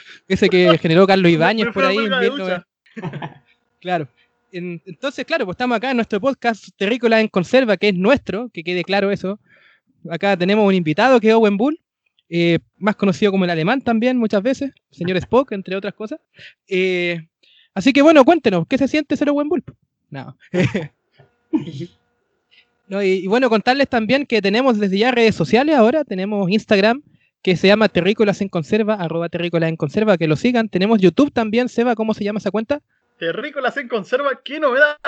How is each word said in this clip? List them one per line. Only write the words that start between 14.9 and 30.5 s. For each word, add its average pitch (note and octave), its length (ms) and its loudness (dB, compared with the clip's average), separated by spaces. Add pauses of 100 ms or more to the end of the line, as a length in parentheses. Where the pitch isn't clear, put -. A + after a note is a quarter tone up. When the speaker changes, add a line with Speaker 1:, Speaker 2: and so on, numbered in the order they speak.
Speaker 1:
señor F3+ 260 -4
Spock, B3 340 -2
entre F#3+ 240 -8
otras G3 200 -8
cosas. A3 240 -14 (480)
Eh, F3+ 600 -2 (460)
así G3 200 2
que C#4 100 4
bueno, D4+ 200 8
cuéntenos, A#3 440 2
¿qué C4+ 100 -2
se C4+ 100 0
siente D4+ 300 -2
ser D4 120 0
Owen D4 200 -2
Bull? E4 140 -2 (480)
No. C3+ 260 -14 (140)
<laughs> E3+ 1400 -6 (920)
No, G3 140 -6
y, G3+ 120 0
y F#3+ 140 -2
bueno, B3 220 2
contarles B3 400 0
también B3 360 0
que A3 160 -2
tenemos A3 380 0
desde G3 180 -2
ya A#3+ 140 2
redes A#3 240 2
sociales B3 400 2
ahora, A3 280 4
tenemos G3+ 460 -4
Instagram, G#3+ 520 2 (400)
que F#3 140 0
se F#3+ 120 2
llama G#3+ 220 4
Terrícolas G3+ 520 0
en G3 80 -4
Conserva, G#3 460 -2
arroba E3+ 340 -6
Terrícolas E3+ 400 -2
en D#3+ 60 -4
Conserva, G3 420 0
que D#3+ 100 0
lo D3+ 80 2
sigan. A#3 340 0